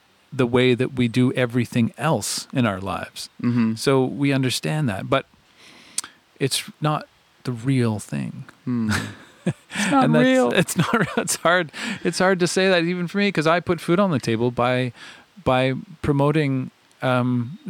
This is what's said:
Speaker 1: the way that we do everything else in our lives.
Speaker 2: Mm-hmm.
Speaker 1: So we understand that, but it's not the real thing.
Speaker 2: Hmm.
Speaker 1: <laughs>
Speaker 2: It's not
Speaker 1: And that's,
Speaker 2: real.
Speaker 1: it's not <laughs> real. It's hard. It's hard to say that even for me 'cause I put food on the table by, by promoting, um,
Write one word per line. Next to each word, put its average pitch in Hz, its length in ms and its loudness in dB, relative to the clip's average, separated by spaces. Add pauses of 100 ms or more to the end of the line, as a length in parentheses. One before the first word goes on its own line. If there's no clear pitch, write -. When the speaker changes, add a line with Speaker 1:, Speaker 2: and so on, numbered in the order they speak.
(320)
Speaker 1:
the 131 140 2
way 123 300 4
that 127 180 -2
we 127 140 0
do 123 260 2
everything 120 640 0
else 143 560 -4
in 120 140 0
our 95 120 -2
lives. 92 500 -10 (120)
Speaker 2:
Mm-hmm. 117 340 0
Speaker 1:
So 131 300 2
we 139 260 -2
understand 139 580 -2
that, 101 200 -6
but 135 160 0 (1120)
it's - 300 -2 (120)
not 151 260 -2 (380)
the 131 60 -4
real 117 480 0
thing. 71 460 -8 (200)
Speaker 2:
Hmm. 117 300 -2
Speaker 1:
<laughs> 107 60 -4 (680)
Speaker 2:
It's 196 200 -4
not 269 120 4
Speaker 1:
And - 100 4
that's, 247 120 6
Speaker 2:
real. 254 260 4
Speaker 1:
it's - 240 0
not - 180 0
<laughs> 233 60 2
real. 175 80 0 (100)
It's 185 200 -4
hard. 170 340 2 (320)
It's 175 160 -2
hard 185 220 4
to 175 60 4
say 190 200 2
that 175 160 4
even 175 240 -2
for 196 100 -6
me 202 140 2
'cause 160 160 0
I 170 140 4
put 170 180 -2
food 170 180 2
on 196 140 2
the 131 80 0
table 117 320 0
by, 123 400 0 (540)
by 131 260 2 (300)
promoting, 143 680 0 (320)
um, 127 560 0 (120)